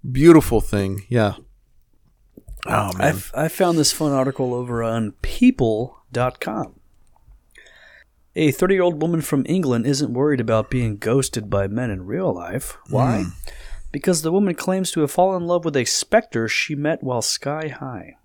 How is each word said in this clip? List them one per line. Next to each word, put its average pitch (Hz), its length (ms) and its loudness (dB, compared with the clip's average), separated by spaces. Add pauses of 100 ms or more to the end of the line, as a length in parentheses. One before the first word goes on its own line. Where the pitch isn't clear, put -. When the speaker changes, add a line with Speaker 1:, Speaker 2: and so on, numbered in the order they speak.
Speaker 1:
Beautiful 135 520 8
thing, 98 480 -2
yeah. 110 240 2 (1300)
Oh, 104 300 -2
Speaker 2:
I - 40 -10
Speaker 1:
man. 147 160 2
Speaker 2:
f-, - 200 -12
I 151 140 -2
found 175 280 0
this 147 140 2
fun 147 220 -2
article 131 400 -2
over 123 300 -4
on 113 280 -2 (100)
people 127 760 2 (160)
dot 123 260 -2
com. - 360 -8 (1600)
A 156 140 4
thirty-year-old 175 500 2
woman 165 180 0
from 139 300 0
England 131 360 2
isn't 135 280 0
worried 135 260 2
about 113 300 0
being 117 260 -2
ghosted 110 540 -2
by 98 180 0
men 117 240 -4
in 92 140 -8
real 151 280 -2
life. - 440 -8 (120)
Why? 113 340 2
Speaker 1:
Hmm. 90 60 -6 (640)
Speaker 2:
Because 156 300 0
the 160 100 0
woman 190 240 2
claims 185 360 -2
to 160 100 0
have 143 100 0
fallen 185 320 2
in 170 40 -6
love 170 180 0
with 147 100 -2
a 127 80 2
specter - 640 0
she - 260 -4
met 151 300 -4
while 123 180 -2
sky 156 460 -6
high. 131 580 -14